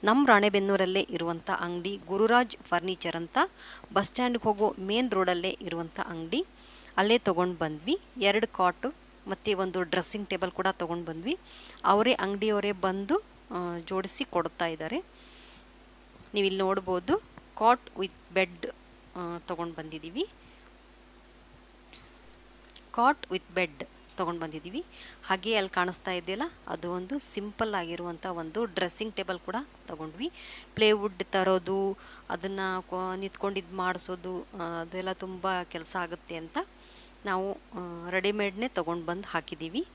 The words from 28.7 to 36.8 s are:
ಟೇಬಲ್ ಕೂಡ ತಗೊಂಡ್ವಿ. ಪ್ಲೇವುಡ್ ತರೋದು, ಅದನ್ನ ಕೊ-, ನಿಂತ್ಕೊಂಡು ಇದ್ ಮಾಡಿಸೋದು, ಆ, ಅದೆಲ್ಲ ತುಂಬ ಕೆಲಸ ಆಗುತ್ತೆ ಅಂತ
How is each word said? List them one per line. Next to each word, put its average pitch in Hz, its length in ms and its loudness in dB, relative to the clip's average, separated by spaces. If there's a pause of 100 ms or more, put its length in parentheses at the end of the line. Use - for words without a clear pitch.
ಟೇಬಲ್ 190 240 -4
ಕೂಡ 185 160 -8 (320)
ತಗೊಂಡ್ವಿ. 160 440 -8 (440)
ಪ್ಲೇವುಡ್ 208 480 4
ತರೋದು, 190 760 2 (320)
ಅದನ್ನ 196 300 -4 (300)
ಕೊ-, 185 300 -4
ನಿಂತ್ಕೊಂಡು 196 400 -4
ಇದ್ 175 140 -12
ಮಾಡಿಸೋದು, 180 720 -2 (100)
ಆ, 170 240 -4
ಅದೆಲ್ಲ 185 320 -4
ತುಂಬ 185 340 -6 (160)
ಕೆಲಸ 170 360 -6
ಆಗುತ್ತೆ 170 360 -6
ಅಂತ 165 220 -8 (680)